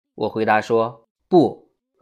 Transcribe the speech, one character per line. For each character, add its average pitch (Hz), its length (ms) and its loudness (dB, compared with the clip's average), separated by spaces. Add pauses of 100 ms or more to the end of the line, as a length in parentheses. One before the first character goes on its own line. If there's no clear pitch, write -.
(140)
我 107 140 -4
回 110 160 -4
答 107 160 0
说 113 480 -4 (200)
：“不， - 440 0 (300)